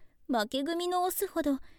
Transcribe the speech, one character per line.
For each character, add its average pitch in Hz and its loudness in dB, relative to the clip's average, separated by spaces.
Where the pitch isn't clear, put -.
負 226 2
け 277 0
組 339 -2
の 359 2
オ 370 2
ス 370 -2
ほ 330 -2
ど 285 2